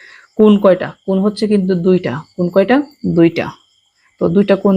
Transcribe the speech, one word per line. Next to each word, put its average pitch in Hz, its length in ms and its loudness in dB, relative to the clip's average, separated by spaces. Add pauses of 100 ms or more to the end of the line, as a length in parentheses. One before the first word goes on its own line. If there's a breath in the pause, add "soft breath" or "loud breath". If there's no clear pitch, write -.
(340 soft breath)
কোণ 214 220 4
কয়টা? 196 300 2 (160)
কোণ 190 160 -2
হচ্ছে 208 280 -4
কিন্তু 196 280 0
দুইটা। 180 380 0 (180)
কোণ 180 180 -6
কয়টা? 196 260 0 (420)
দুইটা। 170 280 0 (760)
তো 180 80 0
দুইটা 196 260 0
কোণ 196 220 0